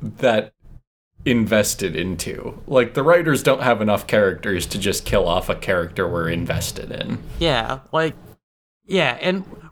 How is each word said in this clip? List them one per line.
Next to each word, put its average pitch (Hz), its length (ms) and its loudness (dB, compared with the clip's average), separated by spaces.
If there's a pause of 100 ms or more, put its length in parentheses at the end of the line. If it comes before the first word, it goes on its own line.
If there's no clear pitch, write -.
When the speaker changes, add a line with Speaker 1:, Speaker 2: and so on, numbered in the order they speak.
Speaker 1:
that 110 520 0 (680)
invested 107 720 2
into? - 680 -6
Like, 123 300 2
the 135 80 0
writers 160 400 4
don't 135 180 4
have 120 180 2
enough 104 280 2
characters 95 600 2
to - 120 -6
just - 260 -2
kill 95 220 2
off 90 220 0
a 87 60 0
character 87 520 -2
we're 85 220 -2
invested 82 640 -4
in. - 280 -6 (180)
Speaker 2:
Yeah, 131 420 -2 (120)
like, 160 240 0 (720)
yeah, 156 340 0
and 185 220 -2 (280)